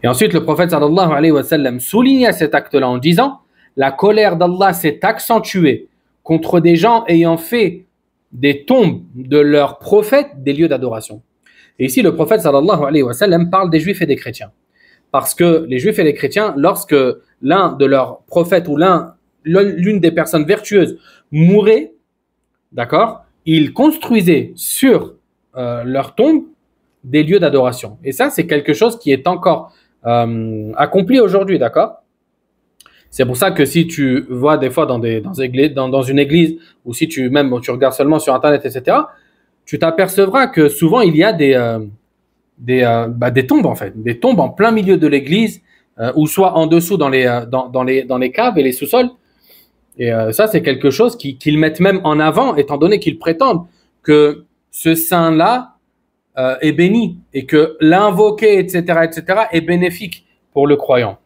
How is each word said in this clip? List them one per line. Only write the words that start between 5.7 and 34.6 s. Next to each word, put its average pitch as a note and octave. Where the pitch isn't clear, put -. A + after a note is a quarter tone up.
contre E3
des E3+
gens A3+
ayant E3
fait F#3
des C#3
tombes A#3+
de C3
leurs D3
prophètes G#3
des C#3
lieux D#3+
d'adoration. » A2+
Et B2+
ici, C3+
le F3
prophète F3
sallallahu D3+
alayhi C#3+
wa A#2+
sallam E3+
parle F#3+
des D#3+
juifs F3+
et E3+
des C#3
chrétiens. A2
Parce -
que E3
les B2+
juifs F#3+
et F#3
les D3+
chrétiens, F#3
lorsque F3
l'un E3
de C3+
leurs C3
prophètes E3+
ou C#3+
l'un, E3+
l'un, F3+
l'une G3
des E3
personnes D#3
vertueuses G3
mourait, G3+
d'accord, D#3
ils D#3+
construisaient G#3
sur, -
euh, A#2+
leur C3
tombe C#4+
des C#3+
lieux F3+
d'adoration. B2+
Et C3+
ça, C4+
c'est F3
quelque D3
chose A3
qui -
est C3
encore, F3
euh, A2+
accompli F#3
aujourd'hui, F#3+
d'accord ? C#3
C'est C3
pour B2
ça F#3+
que D#3
si E3
tu C3
vois C#3
des C3